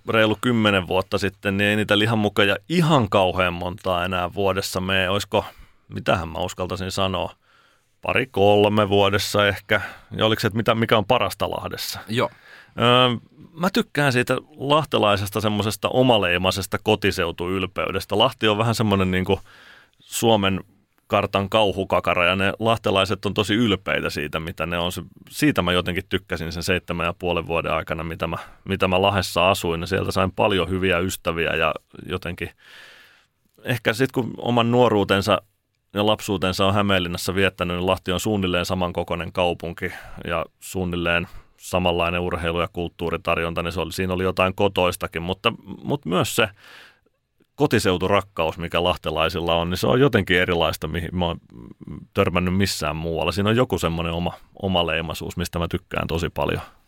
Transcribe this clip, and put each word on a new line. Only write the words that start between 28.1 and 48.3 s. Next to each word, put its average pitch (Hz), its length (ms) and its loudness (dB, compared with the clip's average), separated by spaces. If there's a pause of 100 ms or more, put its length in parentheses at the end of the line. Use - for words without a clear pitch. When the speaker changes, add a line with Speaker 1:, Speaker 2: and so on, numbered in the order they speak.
Speaker 1:
mä, 82 100 -6 (280)
mitä 95 220 -2
mä 92 140 2
Lahdessa 95 480 2
asuin. 85 320 0
Ja 85 60 -8
sieltä 95 240 -2
sain 95 200 0
paljon 98 380 2
hyviä 92 300 0
ystäviä 82 560 -2
ja 80 180 0 (320)
jotenkin 87 440 -8 (1120)
ehkä 117 300 -2
sit 127 180 0
kun 113 260 -4
oman 117 340 0
nuoruutensa 104 680 4 (520)
ja 101 120 0
lapsuutensa 101 600 0
on 98 80 2
Hämeenlinnassa 92 600 0
viettänyt, 90 420 -2
niin 90 100 -2
Lahti 92 240 0
on 90 80 -2
suunnilleen 92 460 0
samankokoinen 87 640 -4
kaupunki 85 600 -2 (360)
ja 82 180 -4 (140)
suunnilleen 87 680 -4 (300)
samanlainen 87 640 0
urheilu- 87 400 -2
ja 85 120 -2
kulttuuritarjonta, 85 880 -4
niin 85 80 -6
se 87 100 -4
oli, 80 100 -6
siinä 92 220 -4
oli 90 100 -2
jotain 92 320 0
kotoistakin, 90 680 0
mutta, 95 320 -2 (300)
mutta 143 260 -6
myös 170 260 -2
se 107 140 2 (1080)
kotiseuturakkaus, 95 1040 0